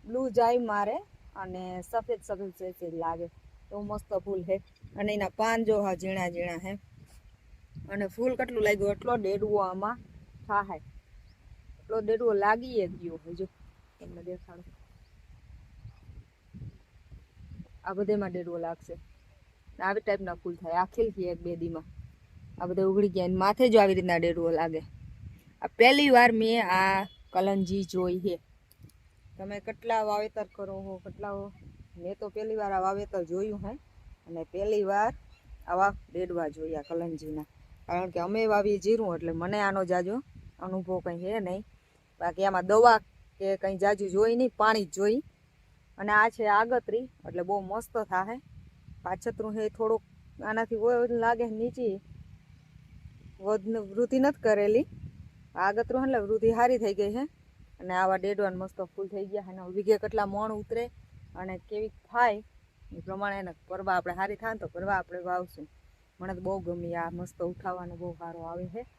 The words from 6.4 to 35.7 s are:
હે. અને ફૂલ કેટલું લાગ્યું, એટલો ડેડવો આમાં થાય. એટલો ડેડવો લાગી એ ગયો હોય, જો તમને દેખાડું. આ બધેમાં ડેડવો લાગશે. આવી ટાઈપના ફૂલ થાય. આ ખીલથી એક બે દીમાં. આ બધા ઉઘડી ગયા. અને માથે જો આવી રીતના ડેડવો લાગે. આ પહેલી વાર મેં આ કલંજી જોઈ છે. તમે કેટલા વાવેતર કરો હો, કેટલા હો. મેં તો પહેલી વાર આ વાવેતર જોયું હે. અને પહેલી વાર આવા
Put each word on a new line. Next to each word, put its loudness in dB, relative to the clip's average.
હે. -6
અને -4
ફૂલ -2
કેટલું -2
લાગ્યું, 4
એટલો 0
ડેડવો 0
આમાં -2
થાય. 0
એટલો -4
ડેડવો 2
લાગી 2
એ 2
ગયો -10
હોય, -12
જો -8
તમને -16
દેખાડું. -14
આ -6
બધેમાં -2
ડેડવો -6
લાગશે. -8
આવી 0
ટાઈપના -2
ફૂલ -8
થાય. -8
આ 2
ખીલથી -2
એક -4
બે -6
દીમાં. -6
આ -2
બધા 0
ઉઘડી 4
ગયા. 0
અને 2
માથે 6
જો 12
આવી 8
રીતના 2
ડેડવો 2
લાગે. 0
આ -6
પહેલી 8
વાર 10
મેં 2
આ 2
કલંજી -2
જોઈ -2
છે. -2
તમે -10
કેટલા -2
વાવેતર -2
કરો -10
હો, -10
કેટલા -12
હો. -8
મેં -10
તો -10
પહેલી -6
વાર -2
આ 0
વાવેતર -2
જોયું -6
હે. -8
અને -10
પહેલી 0
વાર 2
આવા 2